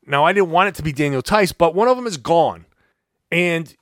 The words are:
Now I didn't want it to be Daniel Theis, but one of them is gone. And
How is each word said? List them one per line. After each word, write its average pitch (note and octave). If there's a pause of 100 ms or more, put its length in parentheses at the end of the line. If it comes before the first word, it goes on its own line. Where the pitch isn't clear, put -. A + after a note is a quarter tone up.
Now C#3+
I E3+
didn't G3
want F#3
it E3+
to D3+
be D3+
Daniel C#3
Theis, G#3
but E3+
one A3
of B3+
them A#3+
is F#3
gone. B2 (640)
And E3+